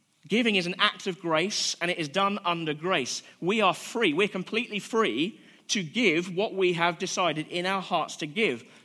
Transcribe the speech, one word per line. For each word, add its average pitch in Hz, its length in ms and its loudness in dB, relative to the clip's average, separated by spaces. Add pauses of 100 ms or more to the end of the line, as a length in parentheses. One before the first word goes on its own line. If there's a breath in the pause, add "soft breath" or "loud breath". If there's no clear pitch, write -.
(280)
Giving 226 260 4
is 180 120 2
an 185 120 -4
act 202 300 0
of 180 100 -4
grace, 170 600 0
and 170 100 0
it 180 80 -2
is 156 100 -2
done 196 360 2
under 165 280 0
grace. 151 500 -2 (180 loud breath)
We 202 200 2
are 185 140 4
free. 226 380 0
We're 190 160 2
completely 208 500 -4
free 185 640 -2 (280 loud breath)
to 202 140 0
give 180 520 0
what 196 200 -2
we 185 200 2
have 170 240 0
decided 170 500 -2
in 175 180 -4
our 190 160 -2
hearts 175 340 -2
to 165 100 -6
give. 147 380 -2 (200 loud breath)